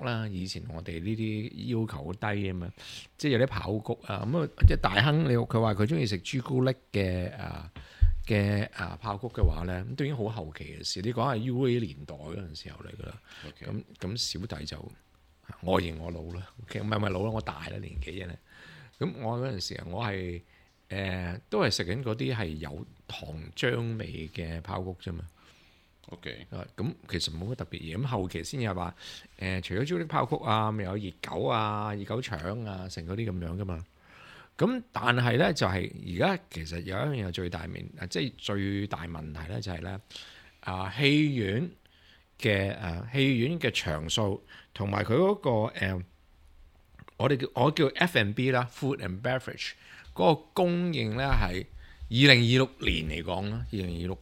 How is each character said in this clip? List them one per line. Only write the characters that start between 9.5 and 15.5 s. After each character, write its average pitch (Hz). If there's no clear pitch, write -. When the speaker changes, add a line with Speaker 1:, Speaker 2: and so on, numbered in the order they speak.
Speaker 1:
咧， 90
咁 123
都 143
已 -
經 147
好 113
後 85
期 -
嘅 -
事。 -
你 113
講 117
係 110
U 127
A 120
年 82
代 78
嗰 78
陣 82
時 -
候 -
嚟 -
㗎 -
啦。 -
Speaker 2:
OK。 -
Speaker 1:
咁， 101
咁 95
小 -
弟 73
就， -